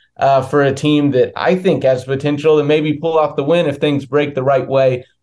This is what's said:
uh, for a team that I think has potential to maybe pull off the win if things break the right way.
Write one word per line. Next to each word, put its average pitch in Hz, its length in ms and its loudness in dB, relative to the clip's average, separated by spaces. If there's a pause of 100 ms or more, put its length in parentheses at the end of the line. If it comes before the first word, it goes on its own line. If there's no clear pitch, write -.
(180)
uh, 135 240 2
for 147 200 0
a 139 120 2
team 147 380 0
that 127 220 2
I 180 220 0
think 185 280 0
has 131 200 0
potential 147 540 0
to 147 60 2
maybe 151 340 0
pull 160 200 0
off 151 180 0
the 143 80 -2
win 165 220 0
if 143 120 -4
things 143 260 -2
break 147 300 -2
the 131 80 -4
right 131 260 0
way. 131 380 0 (160)